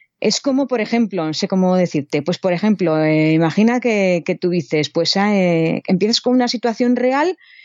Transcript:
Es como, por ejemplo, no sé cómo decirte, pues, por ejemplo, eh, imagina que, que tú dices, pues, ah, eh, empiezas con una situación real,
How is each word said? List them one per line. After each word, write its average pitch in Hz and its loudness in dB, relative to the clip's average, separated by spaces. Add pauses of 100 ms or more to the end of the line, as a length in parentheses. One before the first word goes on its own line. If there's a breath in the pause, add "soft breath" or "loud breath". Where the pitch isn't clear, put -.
(200 loud breath)
Es 214 -2
como, 277 -2
por 247 -2
ejemplo, 208 -2
no 156 -4
sé 190 -4
cómo 185 2
decirte, 156 -2
pues, 175 -4
por 185 0
ejemplo, 175 0
eh, 156 2
imagina 202 2
que, 190 0
que 180 -2
tú 180 -4
dices, 156 -2
pues, 165 0
ah, 202 2
eh, 170 0
empiezas 202 0
con 247 0
una 247 2
situación 240 -2
real, 269 0 (280 loud breath)